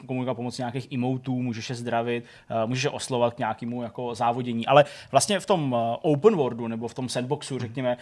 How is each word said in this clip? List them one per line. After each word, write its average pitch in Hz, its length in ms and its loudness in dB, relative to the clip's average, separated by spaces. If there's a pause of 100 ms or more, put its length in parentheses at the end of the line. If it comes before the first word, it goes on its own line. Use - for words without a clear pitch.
komunikovat 127 280 -4
pomocí 120 280 -6
nějakých 120 300 -8
emotů, 127 500 -2
můžeš 113 280 -6
je 131 60 -4
zdravit, 120 480 -2 (240)
eh, 113 180 0
můžeš 127 180 -2
je 143 60 2
oslovovat 120 440 0
k - 40 -14
nějakému 120 440 -4
jako 117 320 -8
závodění. 120 520 0
Ale 143 180 10 (260)
vlastně 185 300 4
v - 60 -10
tom, 147 320 2
eh, 117 240 0
open 160 340 6
worldu 120 320 0
nebo 113 200 -4
v - 60 -10
tom 131 140 -4
sandboxu, 131 500 -4
řekněme, 123 440 -2